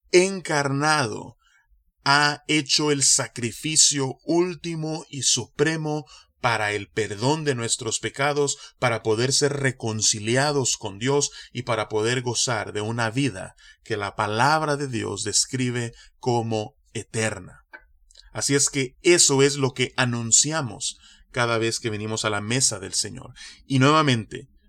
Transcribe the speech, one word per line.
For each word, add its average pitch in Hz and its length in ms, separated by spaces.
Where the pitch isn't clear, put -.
encarnado 147 1300
ha 147 440
hecho 151 440
el 139 120
sacrificio 135 1200
último 165 840
y 135 140
supremo 151 840
para 107 300
el 104 180
perdón 110 540
de 143 100
nuestros 117 460
pecados, 139 580
para 117 240
poder 113 280
ser 143 220
reconciliados 123 1200
con 98 220
Dios 139 320
y 117 80
para 110 260
poder 117 360
gozar 110 500
de 104 80
una 113 300
vida 104 440
que 113 120
la 101 200
palabra 143 600
de 143 120
Dios 101 360
describe 120 680
como 113 580
eterna. 104 680
Así 127 220
es 139 160
que 135 320
eso 170 400
es 143 140
lo 131 160
que 123 240
anunciamos 120 1000
cada 117 280
vez 113 200
que 113 120
venimos 107 340
a 107 60
la 101 100
mesa 113 380
del 92 140
Señor. - 400
Y 135 100
nuevamente, 135 720